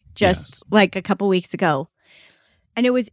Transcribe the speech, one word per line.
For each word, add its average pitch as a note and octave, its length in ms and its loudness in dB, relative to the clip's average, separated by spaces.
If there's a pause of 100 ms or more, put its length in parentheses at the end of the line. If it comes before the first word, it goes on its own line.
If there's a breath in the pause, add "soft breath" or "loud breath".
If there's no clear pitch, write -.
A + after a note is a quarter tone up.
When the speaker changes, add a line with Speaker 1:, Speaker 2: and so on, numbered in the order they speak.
(160)
Speaker 1:
just F#3 340 0
Speaker 2:
Yes. - 200 -12
Speaker 1:
like, G3+ 260 4
a F#3+ 60 -6
couple G3+ 260 -2
weeks F#3 260 0
ago. D#3+ 360 -2 (840 soft breath)
And A#3 100 0
it B3 60 2
was B3 220 -2